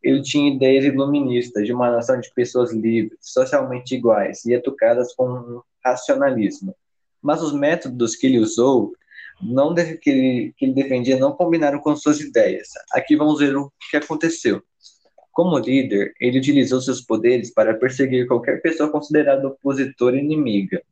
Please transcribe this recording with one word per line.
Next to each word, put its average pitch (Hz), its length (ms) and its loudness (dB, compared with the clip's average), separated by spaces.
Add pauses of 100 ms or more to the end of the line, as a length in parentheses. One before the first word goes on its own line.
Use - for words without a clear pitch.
Ele 135 180 2
tinha 143 340 0
ideias 135 300 4
iluministas 131 800 0
de 117 80 -2
uma 123 180 0
nação 120 300 0
de - 140 -14
pessoas 120 360 0
livres, 113 520 -2
socialmente 127 720 -2
iguais 107 500 0
e 117 80 0
educadas 123 640 0
com 123 480 -6 (200)
racionalismo. 143 960 -2 (460)
Mas 151 180 -2
os 151 140 -4
métodos 139 600 -2
que - 120 -2
ele 127 120 4
usou, 113 540 2 (480)
não 131 320 0
def-, 165 260 -2
que - 120 0
ele, 131 460 0
que 135 100 -2
ele 131 80 0
defendia, 131 440 0
não 139 140 2
combinaram 156 480 0
com 147 160 0
suas 151 240 0
ideias. 113 480 0 (240)
Aqui 151 240 2
vamos 151 240 2
ver 139 160 2
o 139 160 -6 (180)
que 151 60 -2
aconteceu. 151 680 -2 (680)
Como 170 260 2
líder, 110 640 0
ele 123 180 2
utilizou 131 420 2
seus 127 200 -4
poderes 113 520 0
para 110 220 2
perseguir 127 540 0
qualquer 120 320 -2
pessoa 151 320 -2
considerada 139 560 0
opositora 135 680 -2
e 139 40 0
inimiga. 123 720 -2